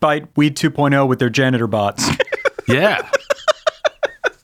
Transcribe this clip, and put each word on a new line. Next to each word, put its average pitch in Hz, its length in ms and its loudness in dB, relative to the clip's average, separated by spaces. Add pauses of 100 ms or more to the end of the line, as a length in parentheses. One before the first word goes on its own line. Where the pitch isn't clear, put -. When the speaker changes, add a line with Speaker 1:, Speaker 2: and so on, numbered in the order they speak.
Speaker 1:
fight 151 340 0
Weed 147 220 2
two 160 140 0
point 143 240 2
oh 139 100 4
with 127 140 0
their 123 100 0
janitor 127 380 0
bots?" 101 480 -2
<laughs> - 520 -6
Speaker 2:
Yeah. 147 420 0 (1300)